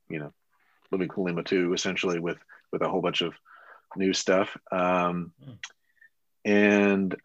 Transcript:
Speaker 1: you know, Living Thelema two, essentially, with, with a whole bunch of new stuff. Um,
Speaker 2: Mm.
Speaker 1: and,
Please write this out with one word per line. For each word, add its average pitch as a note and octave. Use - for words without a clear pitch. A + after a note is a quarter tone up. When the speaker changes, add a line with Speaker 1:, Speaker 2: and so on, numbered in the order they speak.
Speaker 1:
you D#2+
know, D2
Living F#2
Thelema F2
two, F2+
essentially, F2+
with, E2+
with F#2
a E2
whole F2
bunch F2
of E2
new F#2+
stuff. F#2+
Um, F2+
Speaker 2:
Mm. B2
Speaker 1:
and, G2+